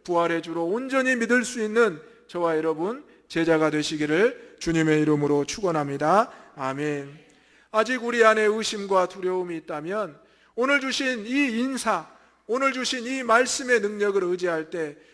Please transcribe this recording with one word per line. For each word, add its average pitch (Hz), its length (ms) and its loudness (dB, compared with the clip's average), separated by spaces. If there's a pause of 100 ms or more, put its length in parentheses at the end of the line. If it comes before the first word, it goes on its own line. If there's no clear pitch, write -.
부활의 170 380 0
주로 170 240 -4
온전히 254 500 0
믿을 233 300 2
수 233 180 -6
있는 214 380 0 (260)
저와 170 300 0
여러분 160 480 -2 (220)
제자가 160 420 2
되시기를 151 920 0
주님의 160 420 2
이름으로 147 440 2
축원합니다. 160 840 0 (240)
아멘. 143 640 -6 (520)
아직 226 320 0
우리 233 200 2
안에 220 200 6
의심과 202 640 0
두려움이 180 500 -4
있다면 160 600 -8 (360)
오늘 269 240 2
주신 254 460 -4
이 247 340 0
인사, 226 500 -4 (360)
오늘 262 280 0
주신 247 320 -4
이 262 180 -4
말씀의 247 560 2
능력을 202 440 0
의지할 175 460 -2
때 156 280 -8 (160)